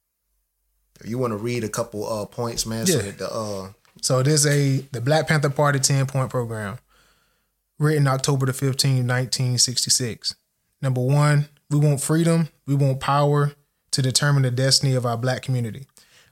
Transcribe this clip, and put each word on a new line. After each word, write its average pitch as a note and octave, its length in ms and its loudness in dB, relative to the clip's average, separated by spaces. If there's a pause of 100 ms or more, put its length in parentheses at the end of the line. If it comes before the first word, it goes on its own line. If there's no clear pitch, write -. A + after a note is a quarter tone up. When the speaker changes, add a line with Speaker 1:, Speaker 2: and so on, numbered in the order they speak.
(1000)
Speaker 1:
If G2+ 100 -12
you A#2+ 80 -4
wanna A#2+ 180 -2
read A#2+ 280 -4
a G#2 40 -4
couple, G#2 380 -6
uh, G#2 200 -4
points, A#2 380 -6
man, A2+ 220 -6
so E3+ 120 2
Speaker 2:
Yeah. G#2+ 40 -2
Speaker 1:
that G2 160 -10
the, - 160 -8
uh, G2+ 380 -8 (280)
Speaker 2:
So B2+ 220 0
this D3 240 2
a, C#3+ 320 2 (140)
the A#2 80 -8
Black D3+ 260 0
Panther D3+ 240 2
Party C#3 300 0
ten C3+ 260 2
point C3 240 -4
program, A2+ 480 -6 (1000)
written D3+ 260 4
October C3+ 400 2
the B2+ 60 0
fifteenth, C3 520 0
nineteen B2 540 0
sixty-six. - 760 -2 (440)
Number B2+ 200 0
one, D3 480 2 (200)
we C#3+ 100 2
want D3 220 2
freedom, E3 480 2 (160)
we C#3 120 0
want C3+ 240 2
power C#3+ 520 2 (380)
to - 120 -2
determine C#3 420 2
the B2+ 80 0
destiny C3 420 2
of B2 100 0
our A#2 120 -2
Black B2+ 260 -4
community. B2 440 -4 (460)